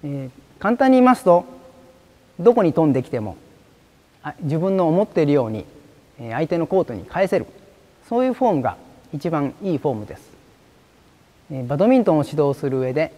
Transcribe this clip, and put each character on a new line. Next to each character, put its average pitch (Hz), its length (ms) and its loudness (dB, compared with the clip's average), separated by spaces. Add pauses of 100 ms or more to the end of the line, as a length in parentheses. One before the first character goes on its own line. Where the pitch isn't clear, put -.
え 139 280 -8
ー、 - 300 -20
簡 226 160 0
単 262 140 4
に 262 60 6
言 247 60 6
い - 20 6
ま 254 80 6
す - 120 -2
と、 180 200 4 (920)
ど 226 140 6
こ 226 100 4
に 160 80 2
飛 160 160 2
ん 139 60 2
で 127 100 0
き - 80 -12
て 123 80 -6
も、 107 160 -10 (880)
あ、 151 180 -12
自 156 160 -2
分 190 200 -2
の 175 100 0
思 170 160 2
っ 208 40 -4
て 175 160 -2
い - 20 2
る 143 80 2
よ 131 140 2
う 110 40 -6
に、 107 140 -8 (540)
え 117 100 -14
ー、 - 20 -8
相 147 160 -4
手 175 100 -2
の 165 100 -2
コ 190 120 2
ー - 60 0
ト - 80 -12
に 92 120 -12
返 185 220 -2
せ 190 100 0
る。 127 100 -4 (600)
そ 240 140 -2
う 254 40 2
い 254 40 0
う 247 40 -4
フ 254 140 0
ォ 220 40 2
ー - 40 2
ム 139 60 0
が 117 160 -4 (360)
一 156 160 -6
番 143 320 -2
い 190 140 -4
い - 20 -2
フ 147 120 -4
ォ - 20 -4
ー - 40 -4
ム 104 100 -10
で - 100 -16
す。 - 160 -20 (1200)
え 135 100 -8
ー、 123 60 -8
バ 139 80 -4
ド 185 120 2
ミ 262 100 4
ン 233 80 2
ト 180 80 2
ン 156 40 4
を 147 80 0
指 151 160 -4
導 139 160 0
す 139 120 -4
る 131 100 -2
上 127 140 -4
で 151 240 -2